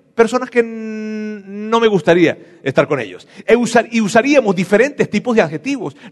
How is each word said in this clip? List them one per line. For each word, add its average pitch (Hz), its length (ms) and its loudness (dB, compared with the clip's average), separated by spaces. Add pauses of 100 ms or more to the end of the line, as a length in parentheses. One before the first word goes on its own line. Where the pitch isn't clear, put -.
(140)
personas 240 360 0
que 240 100 0
n-, 214 840 -6
no 214 360 -4
me 233 80 4
gustaría 175 720 2
estar 135 240 0
con 135 140 -2
ellos. 92 260 -12 (180)
E 220 120 0
usar-, 233 340 0
y 233 100 0
usaríamos 226 540 2
diferentes 208 560 0
tipos 214 240 -2
de 214 80 4
adjetivos, 165 540 -6 (160)